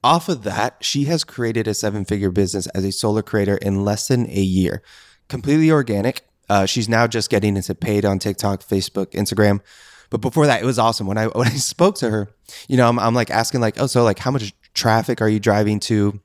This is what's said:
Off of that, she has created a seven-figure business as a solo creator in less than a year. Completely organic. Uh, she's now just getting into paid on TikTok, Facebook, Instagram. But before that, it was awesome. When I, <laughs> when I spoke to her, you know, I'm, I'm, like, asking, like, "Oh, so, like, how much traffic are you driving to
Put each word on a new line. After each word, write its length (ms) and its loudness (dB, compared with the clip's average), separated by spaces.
Off 240 2
of 160 -4
that, 380 -2
she 240 -2
has 180 0
created 440 -2
a 60 -2
seven-figure 580 -2
business 360 0
as 160 -4
a 80 -2
solo 300 -2
creator 360 0
in 280 -2
less 240 -2
than 180 2
a 140 -2
year. 400 0
Completely 420 2
organic. 500 0
Uh, 160 2
she's 240 -2
now 180 4
just 220 -4
getting 260 2
into 180 -4
paid 300 -2
on 160 2
TikTok, 420 -4
Facebook, 500 -4
Instagram. 500 0
But 100 -4
before 260 0
that, 160 2
it 40 -4
was 120 0
awesome. 300 0
When 100 -2
I, 100 0
<laughs> 0 -
when 200 0
I 40 0
spoke 440 0
to 140 -2
her, 200 -2
you 80 0
know, 140 6
I'm, 100 2
I'm, 140 2
like, 180 0
asking, 300 0
like, 180 -2
"Oh, 80 0
so, 160 2
like, 160 2
how 120 -4
much 220 -6
traffic 480 0
are 80 2
you 100 2
driving 420 2
to 440 0